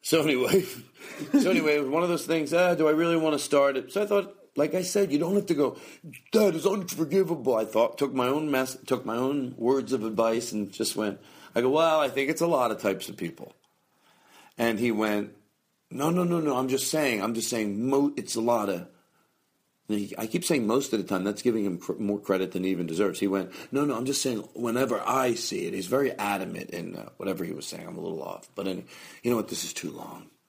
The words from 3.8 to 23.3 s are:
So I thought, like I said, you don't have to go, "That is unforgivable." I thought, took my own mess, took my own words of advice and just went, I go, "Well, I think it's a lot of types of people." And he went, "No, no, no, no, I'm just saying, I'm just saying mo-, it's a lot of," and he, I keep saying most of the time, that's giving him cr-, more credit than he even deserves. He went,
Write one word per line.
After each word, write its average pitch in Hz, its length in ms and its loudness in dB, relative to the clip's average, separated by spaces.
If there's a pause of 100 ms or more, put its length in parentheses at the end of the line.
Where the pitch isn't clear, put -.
So 202 100 0
I 208 60 0
thought, 202 280 0 (200)
like 147 180 0
I 185 80 0
said, 185 300 2
you 147 80 2
don't 170 160 0
have 202 120 2
to 170 60 0
go, 143 240 2 (560)
"That 208 220 6
is - 100 -2
unforgivable." 170 920 0
I 110 100 2
thought, 113 340 2
took 139 140 2
my 127 140 2
own 151 220 0
mess, 131 260 0 (120)
took 127 180 0
my 113 120 -4
own 131 420 -2
words 123 340 2
of 110 100 -2
advice 113 500 0
and 104 180 -4
just - 240 -4
went, 104 240 -2 (340)
I 117 80 2
go, 127 80 4
"Well, 156 300 4
I 139 100 2
think 135 220 0
it's 165 100 -2
a 170 60 2
lot 127 240 2
of 104 100 -4
types 95 280 -2
of 104 80 -14
people." - 360 -10 (1040)
And 117 220 0
he 120 120 2
went, 104 420 0 (580)
"No, 143 180 0
no, 180 140 2
no, 170 160 2
no, 147 180 0
I'm 131 120 0
just 131 200 0
saying, 135 320 2
I'm 110 140 -2
just 113 140 -4
saying 107 380 -2
mo-, 143 280 2
it's - 200 -6
a 113 60 -2
lot 113 280 2
of," 87 180 -2 (1000)
and 107 100 0
he, 101 180 -6
I 113 100 -4
keep 175 180 -2
saying 139 200 2
most 131 280 2
of 104 80 0
the 87 60 -6
time, 92 180 0
that's 104 160 -2
giving 110 240 2
him 90 120 -2
cr-, 104 220 -6
more 101 200 0
credit 95 340 0
than 92 100 -4
he 95 80 0
even 85 160 -2
deserves. 87 320 0
He 98 80 0
went, 95 240 -2 (200)